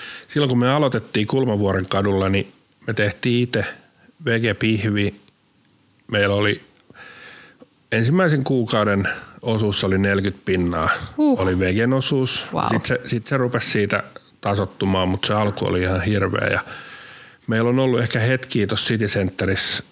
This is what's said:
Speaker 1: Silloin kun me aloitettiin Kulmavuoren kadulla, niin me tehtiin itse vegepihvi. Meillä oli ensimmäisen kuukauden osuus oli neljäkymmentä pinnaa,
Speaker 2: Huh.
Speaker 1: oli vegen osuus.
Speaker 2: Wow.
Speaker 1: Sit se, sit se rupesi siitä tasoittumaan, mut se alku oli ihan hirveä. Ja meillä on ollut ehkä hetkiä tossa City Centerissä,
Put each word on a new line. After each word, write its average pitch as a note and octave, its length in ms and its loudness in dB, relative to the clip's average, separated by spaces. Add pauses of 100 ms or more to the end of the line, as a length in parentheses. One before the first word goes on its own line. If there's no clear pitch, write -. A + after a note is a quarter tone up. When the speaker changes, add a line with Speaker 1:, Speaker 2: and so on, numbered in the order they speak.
(280)
Speaker 1:
Silloin D3 200 0
kun B2 100 2
me B2 120 4
aloitettiin B2+ 560 0
Kulmavuoren G2+ 600 0
kadulla, G2 420 0
niin G2 240 -2 (340)
me A2+ 80 -4
tehtiin A#2+ 480 0
itse A#2+ 220 -2 (600)
vegepihvi. G#2+ 880 0 (960)
Meillä G2+ 240 2
oli G#2 260 0 (1300)
ensimmäisen C#3+ 520 2
kuukauden G#2 640 2 (340)
osuus G#2+ 420 0
oli F#2+ 140 2
neljäkymmentä G2 460 0
pinnaa, F2 460 0 (260)
Speaker 2:
Huh. D4 240 2
Speaker 1:
oli F#2 180 2
vegen G2 340 2
osuus. C3 640 0
Speaker 2:
Wow. - 180 -2
Speaker 1:
Sit A2+ 140 0
se, B2 180 0
sit A#2 220 -4
se C#3 100 -2
rupesi B2 340 2
siitä G2+ 320 2 (380)
tasoittumaan, G2 680 0
mut F#2 160 -2
se G#2+ 100 0
alku G#2 320 -2
oli F2+ 160 0
ihan F2+ 200 0
hirveä. F#2+ 500 0
Ja - 80 0 (880)
meillä A#2 240 2
on B2 80 2
ollut C3 220 2
ehkä A#2 200 -2
hetkiä A#2+ 460 0
tossa G2+ 220 2
City A2 180 2
Centerissä, F#2+ 840 2